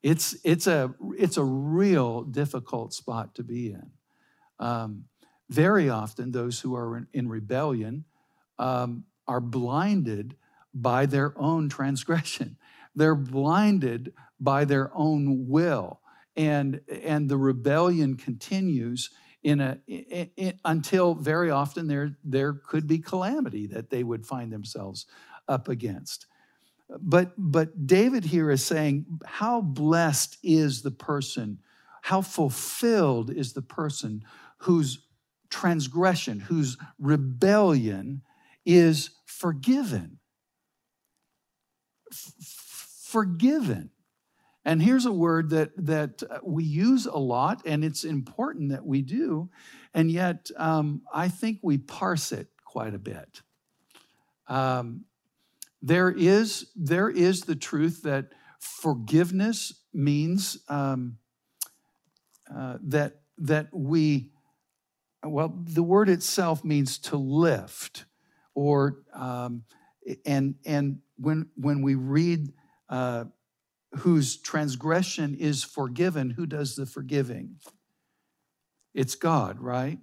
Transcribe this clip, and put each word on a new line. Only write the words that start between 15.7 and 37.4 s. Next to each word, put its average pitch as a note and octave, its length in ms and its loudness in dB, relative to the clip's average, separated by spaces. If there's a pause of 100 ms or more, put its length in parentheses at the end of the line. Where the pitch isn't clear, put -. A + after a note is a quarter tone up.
And, C#3+ 540 0
and D3+ 400 -2
the C#3 80 2
rebellion C#3 800 2
continues B2+ 920 -4 (320)
in D3 200 2
a, C3 180 -4 (100)
i-, - 480 -8
i-, F#3 160 -4 (120)
until E3+ 500 2
very D#3 360 0
often C#3+ 360 -2
there, C#3+ 380 -2
there C#3 260 0
could D#3 340 -4
be D#3+ 140 2
calamity F3+ 680 -4
that A2 220 -10
they B2 140 -2
would A#2 220 -4
find A#2+ 260 -8
themselves G2+ 540 -12 (420)
up C3 220 -2
against. A#2+ 560 -8 (720)
But, F3+ 380 4
but D#3+ 500 0
David G#3+ 380 6
here D#3 260 2
is C3+ 140 2
saying, D3+ 400 0 (200)
"How A#3 360 -2
blessed D#3 840 2
is D3+ 380 4
the C3+ 100 -4
person, B2+ 680 -6 (420)
how F#3+ 200 0
fulfilled D3+ 1120 0
is C3 220 -6
the C3+ 80 -8
person A#2 640 -8 (320)
whose D3+ 420 2 (500)
transgression, D#3+ 920 0
whose C3+ 360 -2 (220)
rebellion C#3 1200 2 (440)